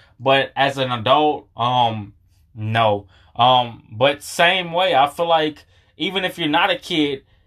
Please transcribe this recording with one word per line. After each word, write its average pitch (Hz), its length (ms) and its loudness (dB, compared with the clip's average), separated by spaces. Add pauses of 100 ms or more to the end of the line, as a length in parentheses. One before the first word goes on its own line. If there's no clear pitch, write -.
(180)
But 135 380 2
as 139 220 0
an 127 120 -2
adult, 135 680 0
um, 117 580 -2 (420)
no. 110 500 0 (300)
Um, 120 560 2
but 139 320 0
same 175 480 0
way, 180 240 0
I 139 100 4
feel 170 220 -4
like 156 360 0 (320)
even 185 280 -4
if 180 140 -6
you're 165 100 -4
not 175 220 0
a 175 60 -2
kid, 147 460 -4 (240)